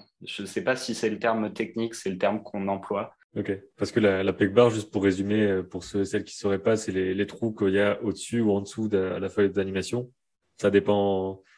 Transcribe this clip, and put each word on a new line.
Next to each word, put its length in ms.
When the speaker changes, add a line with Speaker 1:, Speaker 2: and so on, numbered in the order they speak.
Speaker 1:
je 200
sais 200
pas 120
si 180
c'est 160
le 80
terme 340
technique, 420
c'est 160
le 80
terme 240
qu'on 260
emploie. 460
Speaker 2:
Ok, 160
parce 160
que 80
la, 220
la 100
peg 220
bar, 160
juste 200
pour 120
résumer, 400
euh, 200
pour 220
ceux 160
et 60
celles 180
qui 120
sauraient 260
pas, 140
c'est 160
les, 220
les 120
trous 280
qu'il 200
y 60
a 220
au-dessus 380
ou 120
en 100
dessous 260
de 80
la 320
feuille 220
d'animation. 600
Ça 140
dépend 720